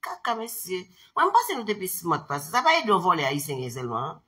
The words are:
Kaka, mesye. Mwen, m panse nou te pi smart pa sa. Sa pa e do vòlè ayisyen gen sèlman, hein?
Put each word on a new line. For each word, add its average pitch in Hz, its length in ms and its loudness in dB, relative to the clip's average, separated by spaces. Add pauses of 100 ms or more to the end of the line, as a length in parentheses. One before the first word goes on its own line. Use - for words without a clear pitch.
Kaka, 247 320 -4
mesye. 190 480 -6 (320)
Mwen, 339 140 4
m 381 80 -6
panse 453 180 2
nou 226 140 -6
te 208 100 0
pi 185 80 -6
smart 170 400 -2
pa 143 160 -4
sa. 156 80 -12
Sa 247 140 2
pa 320 100 6
e 330 80 2
do 208 160 4
vòlè 170 300 2
ayisyen 139 340 -4
gen 120 160 -8
sèlman, 123 300 -4
hein? 190 180 -14